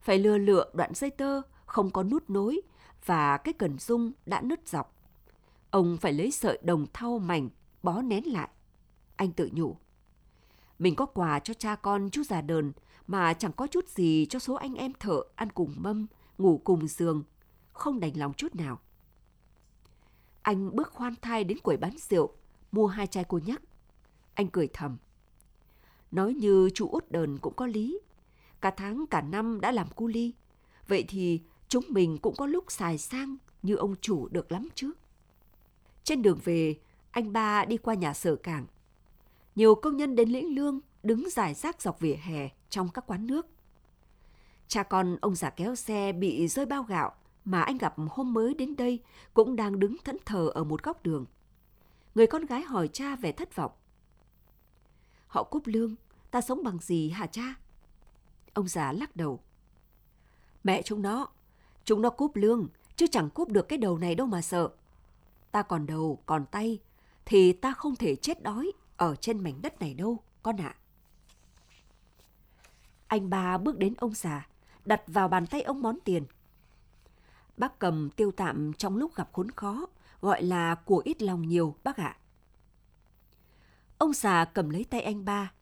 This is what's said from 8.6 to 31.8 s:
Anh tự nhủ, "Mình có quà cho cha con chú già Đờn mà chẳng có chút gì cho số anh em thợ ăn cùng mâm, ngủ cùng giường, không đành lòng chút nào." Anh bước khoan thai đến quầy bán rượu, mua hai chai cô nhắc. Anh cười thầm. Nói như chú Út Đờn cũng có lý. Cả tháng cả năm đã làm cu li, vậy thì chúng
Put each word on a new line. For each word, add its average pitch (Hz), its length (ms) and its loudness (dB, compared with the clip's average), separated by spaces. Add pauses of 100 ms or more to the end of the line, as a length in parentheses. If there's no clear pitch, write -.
Anh 185 160 0
tự 151 200 0
nhủ, 151 240 -2 (1000)
"Mình 180 160 4
có 254 120 0
quà 156 320 0
cho - 160 -6
cha 208 220 -4
con 202 340 0
chú 294 120 -2
già 180 180 -2
Đờn 147 320 0 (340)
mà 175 280 2
chẳng 170 180 -4
có 269 140 -6
chút 349 220 -2
gì 160 420 4
cho 254 80 -6
số 254 160 -4
anh 262 200 -6
em 262 180 -6
thợ 185 300 -2 (120)
ăn 214 160 -6
cùng 156 260 -4
mâm, 208 300 -4 (320)
ngủ 180 260 6
cùng 160 240 2
giường, 156 340 0 (500)
không 269 280 -4
đành 160 160 -4
lòng 143 160 -4
chút 302 220 -8
nào." 143 260 -6 (1600)
Anh 196 340 0
bước 302 160 -2
khoan 240 300 -6
thai 226 220 -2
đến 185 140 -4
quầy 160 180 2
bán 196 200 -4 (140)
rượu, 165 220 4 (400)
mua 214 140 4
hai 202 200 -2
chai 185 180 -4
cô 175 220 -2
nhắc. 262 160 -6 (720)
Anh 196 140 0
cười 165 240 0
thầm. 135 240 -8 (1120)
Nói 196 240 0
như 196 400 6
chú 214 140 -2
Út - 220 -4
Đờn 147 280 0
cũng - 160 -6
có 254 120 -4
lý. 240 340 -2 (680)
Cả 190 100 4
tháng 220 300 -6
cả 185 140 -2
năm 208 400 -4
đã 214 120 0
làm 214 160 0
cu - 180 -6
li, 233 260 -2 (560)
vậy 175 200 2
thì 175 320 0 (280)
chúng 247 200 0